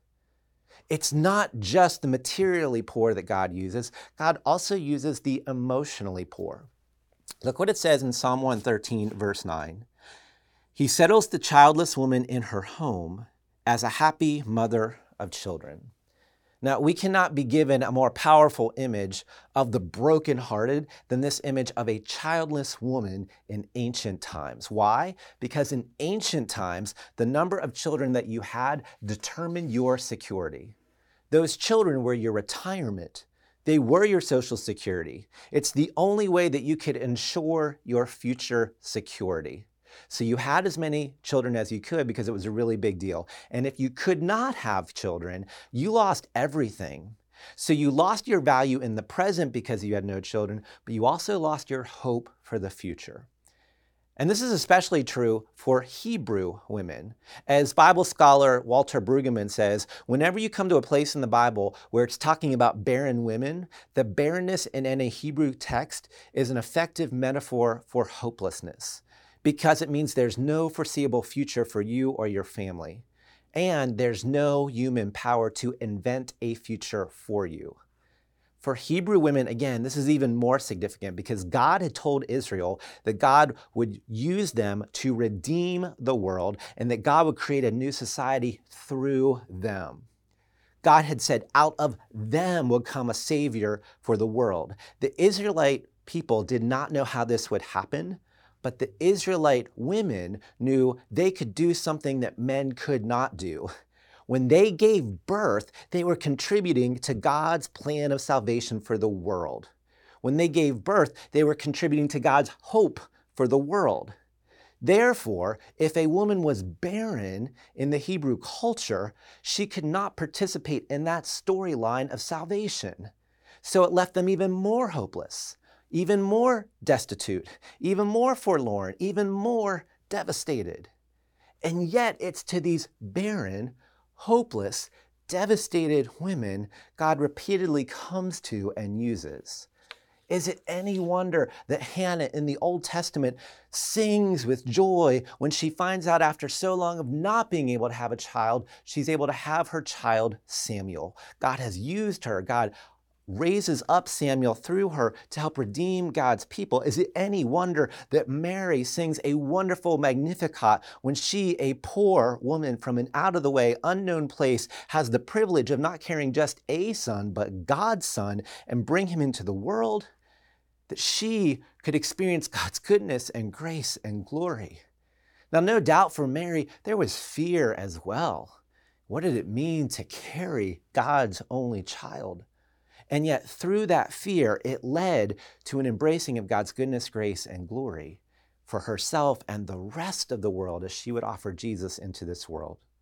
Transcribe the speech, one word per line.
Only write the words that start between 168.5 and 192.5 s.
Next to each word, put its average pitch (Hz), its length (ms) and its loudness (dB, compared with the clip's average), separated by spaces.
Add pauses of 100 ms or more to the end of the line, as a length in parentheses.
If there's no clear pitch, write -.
and 120 200 -2
bring 180 220 2
him 170 120 -2
into 131 240 -2
the 98 80 -4
world? 208 560 -2 (800)
That - 100 -12
she 208 640 0 (200)
could 151 120 -2
experience 170 540 -2
God's - 300 -6
goodness 196 500 0
and 113 240 -6
grace 160 500 -6
and 104 220 -8
glory. 151 560 -6 (720)
Now, 160 80 6
no 208 200 4
doubt 160 340 6
for 143 120 0
Mary, 160 400 -2 (180)
there 214 120 -2
was 139 220 0
fear 156 560 0
as 90 320 -10
well. 107 560 -4 (440)
What 147 160 -6
did 156 140 0
it 80 100 -2
mean 147 420 -4
to - 160 -8
carry 135 760 -8 (140)
God's 127 560 0
only 120 320 -4
child? - 640 -12 (640)
And 147 160 0
yet, 147 220 -2
through 202 380 -2
that 165 260 2
fear, 151 520 0
it 127 200 -6
led 131 520 0 (280)
to 139 160 -4
an 131 60 0
embracing 139 520 0
of 98 80 -6
God's 104 260 -2
goodness, 131 360 -4
grace, 104 380 -4
and 90 220 -12
glory 95 520 -10 (440)
for 117 160 -4
herself 139 580 0 (100)
and 104 180 -6
the 92 120 -10
rest 165 520 -8
of 110 120 -4
the 104 80 0
world 92 340 -6
as 92 80 -10
she - 180 -10
would 117 140 -4
offer 104 280 -8
Jesus 92 460 -8
into 90 280 -12
this 87 220 -10
world. 78 300 -12 (240)